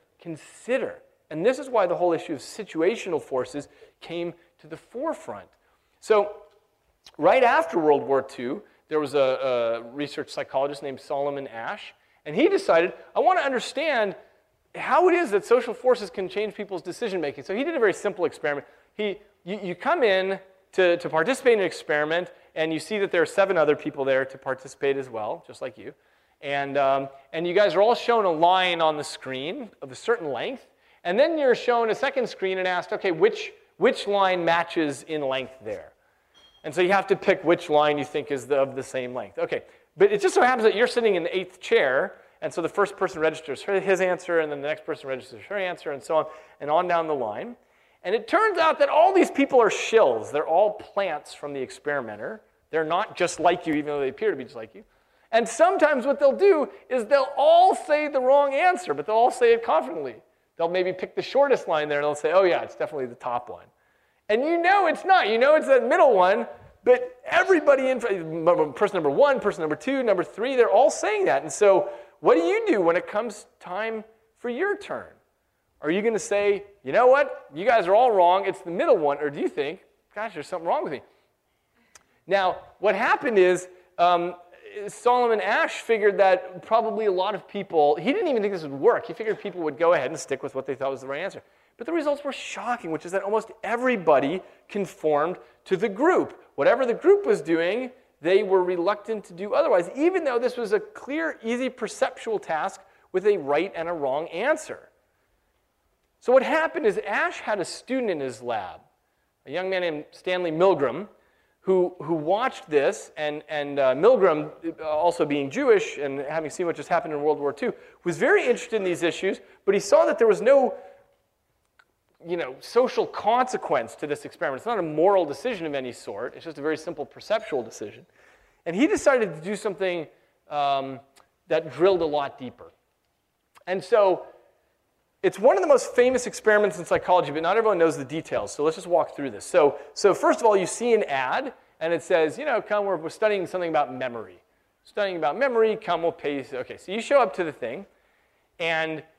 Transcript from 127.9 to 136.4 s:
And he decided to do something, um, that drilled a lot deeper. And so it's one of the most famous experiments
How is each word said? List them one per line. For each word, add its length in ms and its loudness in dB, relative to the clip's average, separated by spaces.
And 80 -6
he 100 2
decided 480 2
to 80 -14
do 140 -6
something, 500 -4
um, 480 -2
that 260 -2
drilled 300 4
a 20 -2
lot 320 -4
deeper. 360 -16
And 180 -4
so 440 2
it's 140 0
one 180 4
of 60 0
the 40 -2
most 280 2
famous 320 2
experiments 500 2